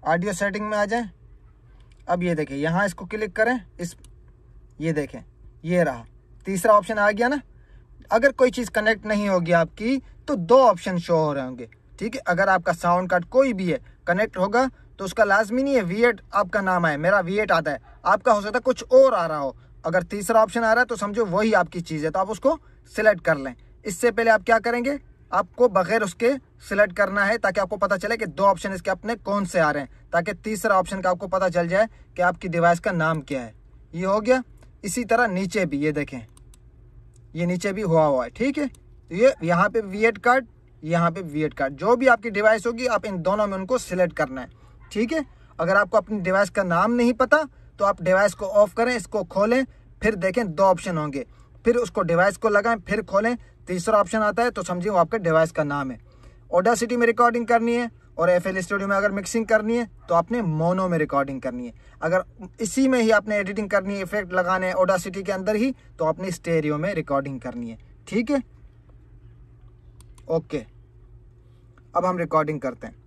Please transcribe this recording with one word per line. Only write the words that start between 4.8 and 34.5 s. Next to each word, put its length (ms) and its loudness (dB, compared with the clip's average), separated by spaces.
ये 140 -2
देखें, 260 -6
ये 180 2
रहा, 200 -4
तीसरा 260 2
ऑप्शन 240 2
आ 140 4
गया 160 0
ना। 120 -2
अगर 220 4
कोई 180 4
चीज़ 200 -6
कनेक्ट 340 0
नहीं 240 -2
होगी 240 0
आपकी 440 0
तो 80 -2
दो 240 4
ऑप्शन 400 2
शो 180 0
हो 160 0
रहे 100 -4
होंगे, 260 -12
ठीक 160 -8
है। 120 -10
अगर 220 2
आपका 240 2
साउंड 360 0
कार्ड 180 0
कोई 260 4
भी 180 -2
है 80 -2
कनेक्ट 300 -2
होगा 320 2
तो 60 -8
उसका 180 2
लाजमी 400 2
नहीं 120 0
है 80 4
वी 200 -2
एट 180 2
आपका 280 0
नाम 240 0
आए। 120 0
मेरा 240 2
वी 180 -4
एट 120 0
आता 200 0
है, 80 -6
आपका 280 4
हो 80 2
सकता 160 -4
है 60 -2
कुछ 200 -2
और 300 6
आ 120 0
रहा 120 -4
हो। 180 -6
अगर 200 0
तीसरा 380 2
ऑप्शन 200 -2
आ 100 4
रहा 80 4
है 40 4
तो 100 -6
समझो 320 -2
वही 260 0
आपकी 280 0
चीज़ 240 -6
है, 60 -2
तो 80 -4
आप 100 -2
उसको 300 0
सिलेक्ट 280 2
कर 160 0
लें। 180 -10
इससे 260 0
पहले 200 0
आप 120 4
क्या 160 4
करेंगे, 400 -4
आपको 380 0
बगैर 340 0
उसके 260 -2
सिलेक्ट 320 0
करना 300 0
है 120 0
ताकि 220 -2
आपको 180 -4
पता 200 0
चले 200 -4
कि 100 -6
दो 160 -4
ऑप्शन 300 2
इसके 180 -4
अपने 260 -4
कौन 280 -4
से 140 -2
आ 120 2
रहे 120 -4
हैं, 60 -14
ताकि 220 -2
तीसरा 440 -2
ऑप्शन 220 -4
का 80 0
आपको 180 -4
पता 220 0
चल 180 -2
जाए 200 2
कि 60 -2
आपकी 260 0
डिवाइस 320 2
का 140 -2
नाम 280 0
क्या 200 -8
है। 120 -14
ये 120 -6
हो 160 2
गया। 200 2